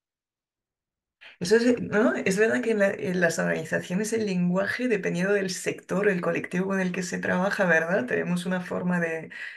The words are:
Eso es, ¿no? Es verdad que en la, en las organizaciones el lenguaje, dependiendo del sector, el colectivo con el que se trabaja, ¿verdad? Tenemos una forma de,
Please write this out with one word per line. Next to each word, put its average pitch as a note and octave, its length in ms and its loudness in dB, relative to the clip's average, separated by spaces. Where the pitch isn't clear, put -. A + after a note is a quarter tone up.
Eso F#3 160 4
es, A#3+ 260 4
¿no? A3 340 2
Es F#3+ 220 0
verdad A#3 240 2
que A3+ 100 0
en G#3 80 2
la, G3 100 4
en F3+ 320 -2
las E3+ 180 2
organizaciones F3 720 -2
el A3+ 140 0
lenguaje, F#3+ 640 0
dependiendo F3+ 420 0
del F#3+ 180 2
sector, F3+ 600 -2
el F3+ 100 2
colectivo F3 480 -2
con F#3+ 140 0
el F#3 100 -2
que F3+ 100 -4
se F3+ 160 -6
trabaja, F#3 480 0
¿verdad? E3+ 400 2
Tenemos F3 400 -2
una F#3 140 -2
forma F3+ 400 -2
de, D#3+ 300 -4